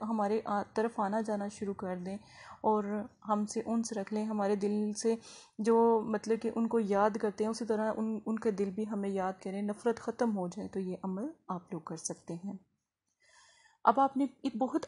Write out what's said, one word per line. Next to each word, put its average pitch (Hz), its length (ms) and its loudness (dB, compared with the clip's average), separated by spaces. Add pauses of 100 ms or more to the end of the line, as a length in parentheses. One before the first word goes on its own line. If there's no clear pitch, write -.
हमारे 214 440 0
आ-, 202 160 0
तरफ 226 380 -2
आना 208 220 0
जाना 208 260 -2
शुरू 202 260 -6
कर 185 220 -6
दें 185 220 -6 (460)
और 208 460 2 (140)
हमसे 208 380 0
उन्स 226 300 0
रख 196 200 -4
लें, 214 120 0
हमारे 208 320 2
दिल 208 360 0
से 226 260 0 (420)
जो, 226 420 6
मतलब 220 360 0
कि 220 120 -2
उनको 233 300 2
याद 202 380 4
करते 208 260 0
हैं, 220 60 0
उसी 226 140 -4
तरह 220 260 0
उन, 220 360 -2
उनके 220 260 0
दिल 196 180 0
भी 214 140 -2
हमें 208 240 -2
याद 190 320 -2
करें, 196 220 -4
नफ़रत 208 360 0
ख़त्म 233 320 0
हो 185 180 0
जाए, 190 200 -8
तो 196 120 -4
ये 185 240 -4
अमल 190 280 -4 (180)
आप 180 220 -6
लोग 165 140 -8
कर 165 100 -8
सकते - 380 -8
हैं। 190 240 -8 (1300)
अब 233 160 6
आपने, 262 240 4
ये - 320 -4
बहुत 254 320 0